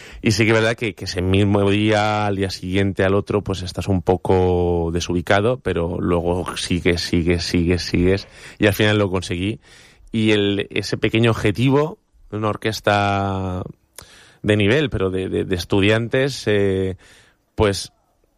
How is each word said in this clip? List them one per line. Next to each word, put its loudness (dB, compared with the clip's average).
Y 2
sí 0
que 4
es 4
verdad 2
que, -6
que -12
ese -6
mismo 2
día, 2
al -2
día -2
siguiente, -2
al 2
otro, 0
pues -6
estás -6
un 0
poco 2
desubicado, 0
pero -4
luego -2
sigues, 0
sigues, 0
sigues, 0
sigues, 0
y 0
al 4
final 2
lo 0
conseguí. -4
Y 2
el, 0
ese -4
pequeño 2
objetivo 0
de -6
una -2
orquesta 0
de 2
nivel, 2
pero -2
de, -4
de, -2
de -2
estudiantes, 0
eh, 0
pues 0